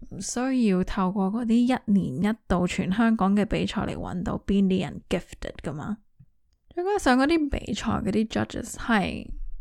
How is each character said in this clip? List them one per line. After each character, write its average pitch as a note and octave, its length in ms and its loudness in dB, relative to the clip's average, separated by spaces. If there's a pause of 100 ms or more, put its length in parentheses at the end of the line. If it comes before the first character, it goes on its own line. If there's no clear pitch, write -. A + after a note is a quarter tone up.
唔 - 100 -12
需 B3 480 0
要 F#3 160 4
透 F#3 280 0
過 F#3+ 200 0
嗰 A#3 140 -2
啲 A3 80 2
一 A#3+ 380 2
年 F3+ 420 2
一 A3+ 40 -6 (100)
度 F3+ 180 2
全 F3+ 260 -2
香 A3+ 240 4
港 G3 200 2
嘅 G#3 100 4
比 F3+ 220 0
賽 G3 140 -4
嚟 - 140 -4
搵 - 280 -6
到 - 160 -2
邊 G3+ 260 4
啲 F#3 160 2
人 - 260 -8
gifted - 540 -6
㗎 D3+ 120 -8
嘛。 D#3 240 -6 (760)
再 F4 80 -4
加 G4 160 0
上 B3+ 220 4
嗰 C#4 80 4
啲 D#4 220 2
比 - 240 -6
賽 A3+ 180 -4
嗰 - 180 -2
啲 A3 180 0
judges - 440 -6
係， - 580 -2 (320)